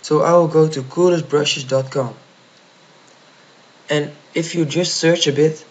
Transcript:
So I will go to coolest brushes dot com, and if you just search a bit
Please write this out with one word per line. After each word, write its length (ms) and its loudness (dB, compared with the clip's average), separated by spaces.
So 220 0
I 100 2
will 160 6
go 180 4
to 160 -6
coolest 460 0
brushes 360 -2
dot 260 -4
com, 240 -4
and 220 -2
if 220 -6
you 100 0
just 300 -2
search 320 2
a 60 0
bit 380 0